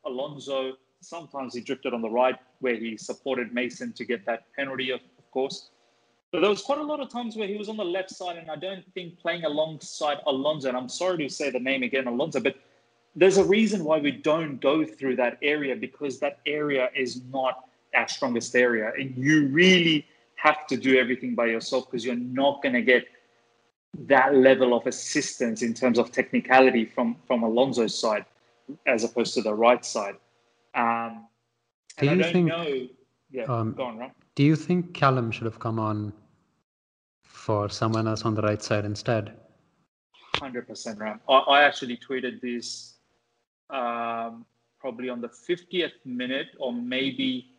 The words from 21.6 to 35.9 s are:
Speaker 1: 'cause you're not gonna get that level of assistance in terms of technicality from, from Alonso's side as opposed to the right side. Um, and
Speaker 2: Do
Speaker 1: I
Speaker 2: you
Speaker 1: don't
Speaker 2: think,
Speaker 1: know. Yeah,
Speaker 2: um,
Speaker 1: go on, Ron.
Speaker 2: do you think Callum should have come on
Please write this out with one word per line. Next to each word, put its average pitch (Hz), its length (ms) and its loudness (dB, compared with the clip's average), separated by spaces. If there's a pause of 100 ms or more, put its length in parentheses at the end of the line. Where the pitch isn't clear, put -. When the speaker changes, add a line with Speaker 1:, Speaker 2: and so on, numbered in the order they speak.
Speaker 1:
'cause 117 140 -6
you're 123 100 -4
not 131 480 0
gonna 123 180 2
get 123 240 6 (1040)
that 135 280 6
level 127 380 8
of 117 140 0
assistance 120 760 -4
in 117 120 0
terms 120 260 2
of - 120 0
technicality 127 720 4
from, 120 300 -2 (120)
from 117 160 0
Alonso's 113 540 2
side 104 260 -2 (600)
as 117 180 2
opposed 117 300 -2
to 123 80 0
the 104 120 -2
right 117 300 4
side. 101 320 -4 (580)
Um, 117 540 -2 (680)
and 139 100 2
Speaker 2:
Do - 20 4
Speaker 1:
I 165 40 4
Speaker 2:
you 185 100 4
Speaker 1:
don't 170 80 0
Speaker 2:
think, 175 160 4
Speaker 1:
know. 143 400 -4 (420)
Yeah, 127 140 -8
Speaker 2:
um, 110 300 -2
Speaker 1:
go - 100 -6
on, 113 140 -8
Ron. 123 140 -12 (240)
Speaker 2:
do 139 80 2
you 151 120 6
think 175 380 -4
Callum 131 380 2
should 110 120 -8
have 110 160 -6
come 113 180 -2
on 107 360 -2 (1120)